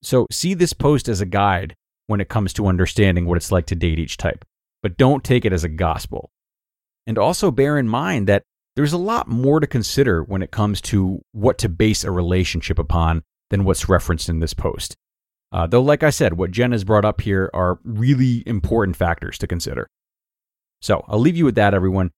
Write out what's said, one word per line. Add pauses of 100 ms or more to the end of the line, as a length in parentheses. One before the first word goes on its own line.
So
see
this
post
as
a
guide (320)
when
it
comes
to
understanding
what
it's
like
to
date
each
type, (380)
but
don't
take
it
as
a
gospel. (760)
And
also
bear
in
mind
that (320)
there's
a
lot
more
to
consider
when
it
comes
to (100)
what
to
base
a
relationship
upon (280)
than
what's
referenced
in
this
post. (540)
Uh,
though,
like
I
said,
what
Jen
has
brought
up
here
are
really
important
factors
to
consider. (920)
So
I'll
leave
you
with
that,
everyone.